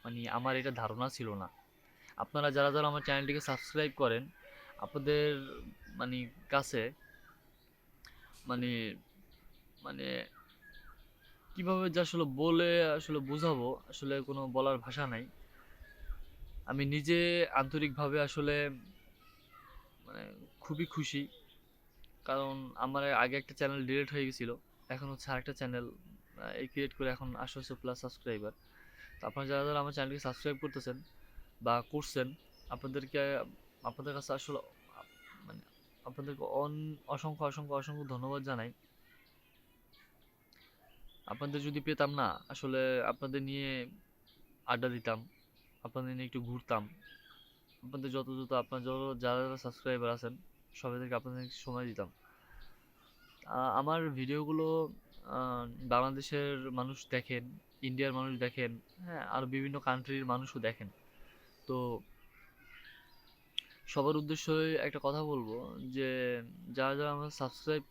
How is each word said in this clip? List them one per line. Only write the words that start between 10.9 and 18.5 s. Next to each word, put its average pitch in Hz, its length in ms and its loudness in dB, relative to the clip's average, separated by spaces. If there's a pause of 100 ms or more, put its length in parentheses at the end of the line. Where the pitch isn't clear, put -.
কিভাবে 185 400 2
যে 165 100 2
আসলে 170 240 4
বলে 165 600 6
আসলে 156 360 2
বোঝাবো, 139 500 2 (200)
আসলে 139 320 -2
কোনো 135 260 -4
বলার 131 300 4
ভাষা 127 300 -2
নাই। 120 160 -2 (1400)
আমি 139 200 0
নিজে 170 680 6
আন্তরিকভাবে 147 680 4
আসলে, 147 340 4 (1500)